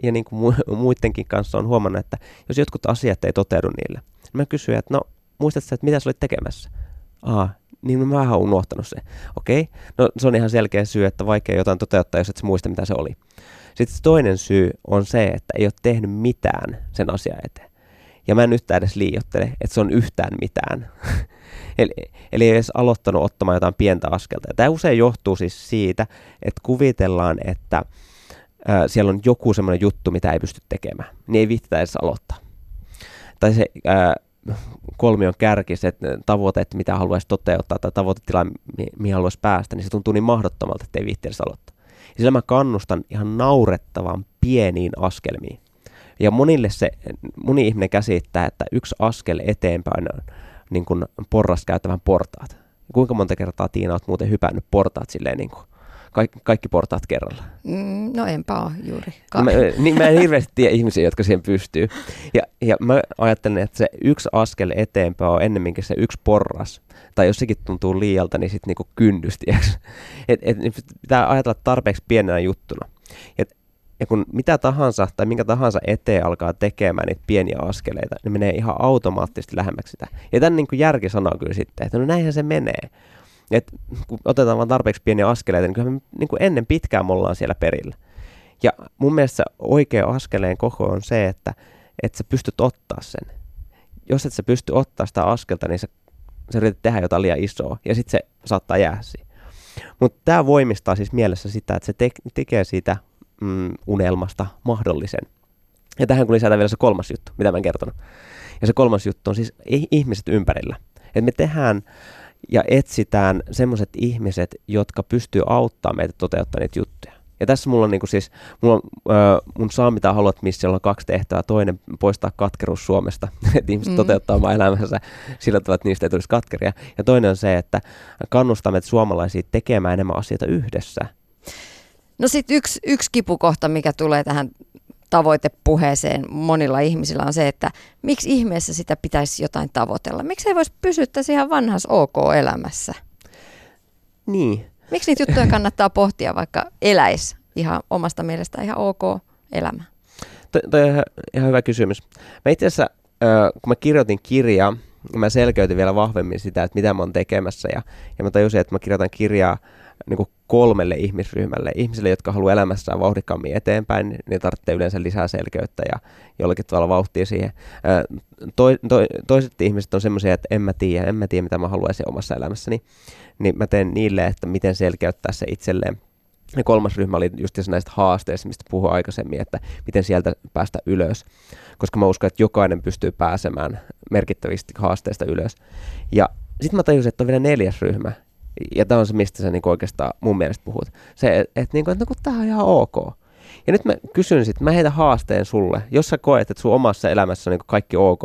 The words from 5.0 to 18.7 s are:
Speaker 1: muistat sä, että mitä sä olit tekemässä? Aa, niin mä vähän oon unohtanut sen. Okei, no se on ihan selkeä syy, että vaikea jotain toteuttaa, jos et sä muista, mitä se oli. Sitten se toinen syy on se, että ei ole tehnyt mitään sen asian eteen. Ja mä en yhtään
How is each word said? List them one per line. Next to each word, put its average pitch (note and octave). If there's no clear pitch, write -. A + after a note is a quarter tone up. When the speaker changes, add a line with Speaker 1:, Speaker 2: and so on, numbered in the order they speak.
Speaker 1:
muistat D3
sä, -
että C#3+
mitä D3
sä C3+
olit C3
tekemässä? -
Aa, G2+
niin B2+
mä C3+
vähän C3
oon F#2
unohtanut G2
sen. -
Okei, D3
no B2+
se B2+
on A#2+
ihan A2+
selkeä G#2+
syy, G#2
että F#2+
vaikea G#2
jotain F#2
toteuttaa, F2+
jos F#2+
et -
sä -
muista, F#2+
mitä F#2
se G2
oli. -
Sitten -
se -
toinen C#3
syy F#2+
on G2+
se, A2+
että F2+
ei G#2
ole G#2
tehnyt A2
mitään G2+
sen -
asian -
eteen. -
Ja G#2+
mä A#2+
en A#2+
yhtään F2+